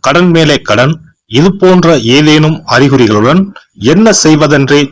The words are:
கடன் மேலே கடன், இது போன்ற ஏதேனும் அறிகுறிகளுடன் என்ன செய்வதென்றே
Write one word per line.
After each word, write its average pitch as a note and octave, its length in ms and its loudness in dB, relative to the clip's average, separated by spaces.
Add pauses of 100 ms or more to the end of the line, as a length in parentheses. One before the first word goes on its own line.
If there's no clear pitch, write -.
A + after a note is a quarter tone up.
கடன் E3+ 260 0
மேலே D#3 280 0
கடன், B2 360 -2 (360)
இது D3+ 240 0
போன்ற F3+ 420 2 (120)
ஏதேனும் D3+ 580 0
அறிகுறிகளுடன் C3 720 0 (440)
என்ன G3 300 2
செய்வதென்றே D3 680 0 (120)